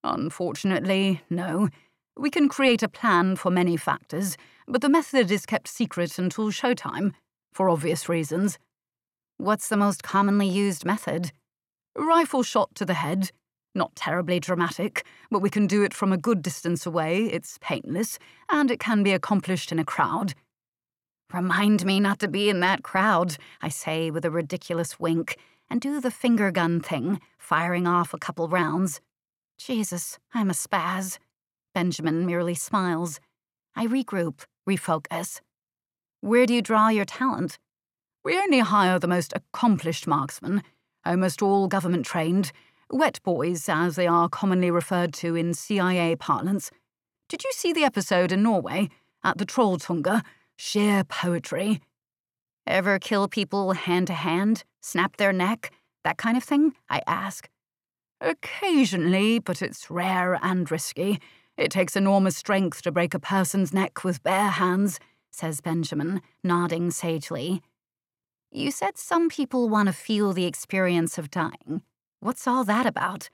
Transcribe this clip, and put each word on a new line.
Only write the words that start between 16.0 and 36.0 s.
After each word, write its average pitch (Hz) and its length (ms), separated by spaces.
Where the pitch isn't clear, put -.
a 185 60
good 190 240
distance 170 420
away, 170 420
it's - 360
painless, - 560
and 294 200
it 233 100
can 214 220
be 196 100
accomplished 185 600
in 165 60
a 156 160
crowd." 165 400
"Remind 185 540
me 196 140
not 202 180
to 208 100
be 202 220
in 185 100
that 185 220
crowd," 185 560
I 160 80
say 160 400
with 160 160
a 160 40
ridiculous 165 720
wink, 165 380
and 240 100
do 285 200
the 247 100
finger 214 400
gun 170 300
thing, 160 380
firing 175 480
off 175 260
a - 60
couple 165 300
rounds. 170 520
"Jesus, 208 640
I'm 208 160
a 165 40
spaz." 185 540
Benjamin 170 540
merely 170 300
smiles. 175 640
I 233 100
regroup, 202 580
refocus. 180 720